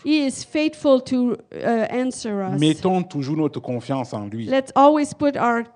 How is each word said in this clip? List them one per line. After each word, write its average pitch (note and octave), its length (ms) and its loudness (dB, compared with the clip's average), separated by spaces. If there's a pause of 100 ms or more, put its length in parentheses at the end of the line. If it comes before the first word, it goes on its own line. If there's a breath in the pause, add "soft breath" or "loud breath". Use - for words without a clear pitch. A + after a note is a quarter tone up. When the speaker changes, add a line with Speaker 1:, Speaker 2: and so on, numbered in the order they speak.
Speaker 1:
He D4 240 2
is - 160 -6
faithful D4+ 640 2
to, B3 280 0 (200)
uh, A3+ 360 -2
answer B3 520 -4 (120)
us. C#3+ 60 0
Speaker 2:
Mettons D#3 440 2
toujours D3 340 -4
notre D3+ 240 -2
confiance B2+ 520 -6
en G#2 140 -6
lui. A2+ 200 -8
Speaker 1:
Let's C4+ 280 -2
always D4 420 6
put C#4+ 200 0
our A#3 260 0 (120)